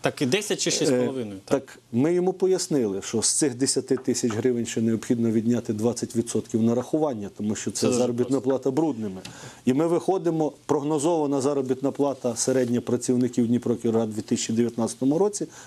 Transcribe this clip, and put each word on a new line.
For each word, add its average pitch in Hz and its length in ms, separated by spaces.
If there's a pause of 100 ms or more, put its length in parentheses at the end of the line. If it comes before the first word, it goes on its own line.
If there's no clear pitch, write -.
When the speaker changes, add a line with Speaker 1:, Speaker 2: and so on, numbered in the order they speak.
Speaker 1:
Так - 220
і 139 40
десять 185 340
чи 170 100
Speaker 2:
Е, - 20
Speaker 1:
шість 156 180
з 131 40
половиною? 123 500
Так. 139 160
Speaker 2:
так - 180 (140)
ми 143 220
йому 180 180
пояснили, 156 720
що 110 200
з - 100
цих 139 220
десяти 131 420
тисяч 127 360
гривень 117 340
ще - 140
необхідно 113 500
відняти 113 420
двадцять 117 440
відсотків 113 460
нарахування, 120 760
тому 107 180
що - 160
це - 100
Speaker 1:
Це - 60
дуже 123 120
Speaker 2:
заробітна 123 420
Speaker 1:
просто. 123 100
Speaker 2:
плата 135 200
брудними. 113 500 (440)
І 127 100
ми 151 120
виходимо, 165 640 (140)
прогнозована 147 720
заробітна 135 500
плата 127 460
середня 123 440
працівників 120 640
Дніпро 117 300
Кіровоград 113 320
у 110 40
дві 107 100
тисячі 113 320
дев'ятнадцятому 117 640
році — 196 280 (200)